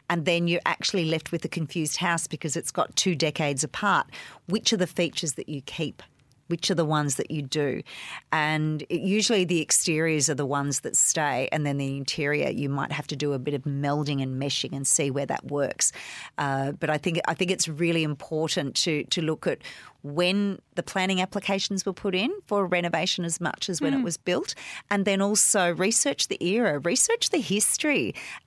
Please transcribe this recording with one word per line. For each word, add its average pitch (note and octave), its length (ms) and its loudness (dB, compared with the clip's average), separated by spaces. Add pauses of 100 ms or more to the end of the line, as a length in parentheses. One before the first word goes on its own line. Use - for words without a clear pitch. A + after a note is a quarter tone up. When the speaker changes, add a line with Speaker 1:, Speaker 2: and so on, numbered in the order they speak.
Speaker 1:
And E3+ 160 0
then E3+ 220 4
you're E3+ 180 2
actually - 400 0
left D#3+ 260 -2
with E3+ 140 -2
a D3+ 40 -6
confused D#3 480 -2
house E3+ 300 0
because - 280 -6
it's E3+ 160 -4
got - 240 -2
two F#3 200 2
decades D3 480 0
apart. F3+ 440 0 (400)
Which G#3+ 260 2
are A3 40 2
the F3 100 2
features E3 460 -2
that - 160 -8
you C#3+ 120 -6
keep? - 400 -6 (460)
Which - 220 -2
are F#3 60 2
the D#3+ 100 2
ones D3 300 2
that - 160 -4
you D3+ 100 -2
do? C#3+ 400 0 (500)
And D#3 580 2
it, F3 120 -2
usually G3+ 440 4
the E3 160 2
exteriors D#3 680 2
are D3+ 60 2
the C#3 100 -2
ones C#3+ 360 0
that - 140 -6
stay, C#3 560 2
and D3+ 140 0
then C#3+ 120 0
the C#3 200 -2
interior C#3+ 520 0
you C#3 200 -2
might C#3 220 -2
have D3 160 -6
to D#3 80 -6
do C#3+ 180 0
a C3+ 60 -2
bit C#3+ 140 -2
of C3+ 100 -4
melding C#3+ 580 0
and C3 200 -4
meshing C#3 340 -4
and C#3 120 -6
see C#3+ 240 2
where C#3 140 -2
that - 260 -4
works. - 400 0 (460)
Uh, C#3 360 0
but D#3 160 -2
I D3+ 80 2
think, E3 300 0
I E3 60 2
think F3+ 180 0
it's - 160 0
really E3 360 2
important D3+ 720 -2
to, D#3 280 0
to - 160 0
look D#3+ 260 0
at C#3+ 120 0 (420)
when F3+ 580 0 (160)
the - 80 -2
planning F#3+ 380 0
applications F#3+ 640 -2
were F#3+ 80 -2
put F#3+ 200 -2
in G3 160 2 (160)
for G3+ 220 2
renovation F3 560 0
as E3 160 -2
much - 300 -4
as E3+ 100 -4
when C#4 140 2
it C#4 80 2
Speaker 2:
Mm. - 20 0
Speaker 1:
was E3+ 140 -2
built, - 360 -2 (380)
and G3+ 140 2
then G3 160 2
also G3 540 4
research G#3 520 2
the - 180 -4
era, F#3+ 340 4
research E3+ 500 2
the F#4 80 2
history, G#3+ 760 2 (340)